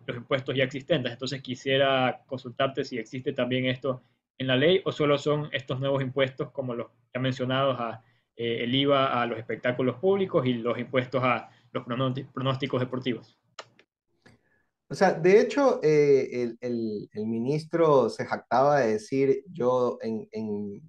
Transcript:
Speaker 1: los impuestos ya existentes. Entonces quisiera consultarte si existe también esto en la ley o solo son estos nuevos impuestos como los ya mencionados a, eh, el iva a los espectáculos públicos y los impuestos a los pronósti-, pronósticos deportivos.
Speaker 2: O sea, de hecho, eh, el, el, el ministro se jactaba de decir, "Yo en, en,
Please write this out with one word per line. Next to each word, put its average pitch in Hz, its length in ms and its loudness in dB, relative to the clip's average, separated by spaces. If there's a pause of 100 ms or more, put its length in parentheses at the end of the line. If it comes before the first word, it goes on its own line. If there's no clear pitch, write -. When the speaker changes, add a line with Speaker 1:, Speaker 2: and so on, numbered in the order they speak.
Speaker 1:
los 127 120 -8
impuestos 127 380 -4
ya 135 100 2
existentes. 131 460 -2
Entonces 131 300 -8
quisiera 135 840 0
consultarte 131 560 -4
si 131 140 -10
existe 131 360 -6
también 127 320 -2
esto 131 380 -4 (340)
en 131 100 -6
la 131 80 4
ley 170 300 4
o 151 60 -2
solo 147 260 2
son 147 340 -2
estos 135 280 -6
nuevos 139 220 0
impuestos 131 500 -2
como 127 240 -6
los 117 120 -8 (260)
ya 123 60 -6
mencionados 131 600 0
a, 113 240 -8 (320)
eh, 120 280 -4
el 120 120 -2
iva 135 460 2
a 120 40 0
los 113 120 -4
espectáculos 123 600 -2
públicos 190 480 0
y 127 80 2
los 117 240 -4
impuestos 127 460 -2
a 120 260 0 (220)
los 123 120 -6
pronósti-, 131 480 -4
pronósticos 131 480 -2
deportivos. 123 580 -6 (1500)
Speaker 2:
O - 60 -12
sea, 185 200 4
de 180 260 6
hecho, 247 420 2
eh, 147 460 6 (160)
el, 117 160 -4
el, 113 540 -6
el 107 120 -6
ministro 139 840 2
se 120 160 -6
jactaba 131 560 2
de 110 100 2
decir, 135 580 0
"Yo 123 520 0
en, 110 320 -6
en, 104 560 -8